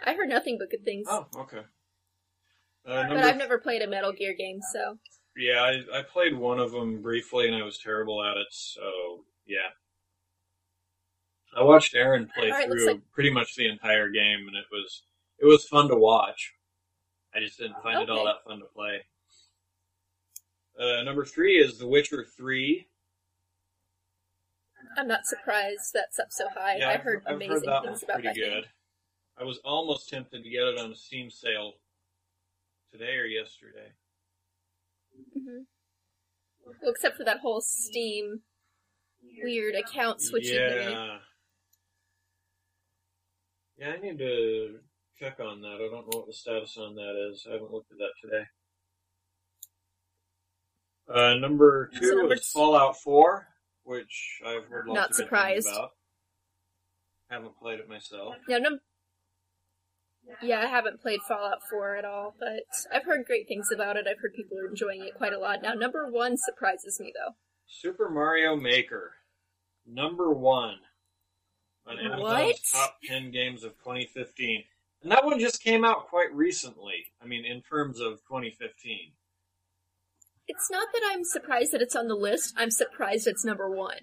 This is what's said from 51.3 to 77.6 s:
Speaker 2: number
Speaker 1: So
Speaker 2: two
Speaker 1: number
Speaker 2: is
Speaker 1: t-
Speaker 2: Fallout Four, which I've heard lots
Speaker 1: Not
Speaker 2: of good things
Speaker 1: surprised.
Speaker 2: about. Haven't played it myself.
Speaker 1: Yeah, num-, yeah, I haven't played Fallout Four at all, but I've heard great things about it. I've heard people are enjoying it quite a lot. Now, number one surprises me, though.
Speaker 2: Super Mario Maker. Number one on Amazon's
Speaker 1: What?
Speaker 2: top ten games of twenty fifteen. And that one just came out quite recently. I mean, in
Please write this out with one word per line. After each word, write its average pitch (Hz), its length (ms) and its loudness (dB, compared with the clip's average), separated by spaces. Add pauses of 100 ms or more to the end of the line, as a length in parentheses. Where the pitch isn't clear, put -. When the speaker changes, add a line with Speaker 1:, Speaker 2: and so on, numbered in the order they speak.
Speaker 2:
number 139 580 8
Speaker 1:
So 123 60 -10
Speaker 2:
two 123 180 4
Speaker 1:
number 165 180 4
Speaker 2:
is - 60 0
Speaker 1:
t- - 120 -8
Speaker 2:
Fallout 151 480 6
Four, 156 460 6 (360)
which - 640 -12
I've 117 220 -6
heard 113 200 -10
lots 220 80 -4
Speaker 1:
Not 196 80 0
Speaker 2:
of - 60 -2
good - 80 -2
things 240 80 -2
Speaker 1:
surprised. 202 420 2
Speaker 2:
about. - 240 -6 (1400)
Haven't 113 300 -14
played 113 200 -10
it 110 100 -16
myself. 107 460 -14 (120)
Speaker 1:
Yeah, 247 120 0
num-, 277 200 -2 (1600)
yeah, 233 200 0
I 226 40 0
haven't 247 360 -2
played 214 260 -2
Fallout 202 320 -2 (100)
Four 202 260 -4
at 202 100 -6
all, 202 340 -8
but 220 240 -8 (280)
I've 269 140 0
heard 277 200 0
great 226 220 -2
things 202 240 -6
about 208 260 -2
it. 202 120 -4
I've 208 100 -4
heard 214 160 -6
people 202 220 -12
are 190 120 -8
enjoying 196 340 -6
it 196 120 -14
quite 202 180 -4
a 196 60 -4
lot. 202 220 -4
Now, 214 120 -4
number 254 360 -4
one 240 280 0
surprises - 640 -4
me, 202 140 -14
though. - 220 -10 (320)
Speaker 2:
Super 180 420 -4
Mario 156 460 2
Maker. 123 580 0 (720)
Number 156 460 -2
one 127 440 2 (1080)
on 117 140 -12
Amazon's 208 220 -6
Speaker 1:
What? 226 340 2 (180)
Speaker 2:
top - 300 0
ten 131 260 -8
games 123 340 -4
of 113 200 -16
twenty 123 240 -8
fifteen. 120 560 -6 (400)
And 170 80 -4
that 269 120 8
one 294 160 0
just 240 240 -2
came 226 220 4
out 226 220 2
quite 175 260 0
recently. 113 720 -4 (160)
I 117 60 -20
mean, 120 180 -8
in 120 160 -10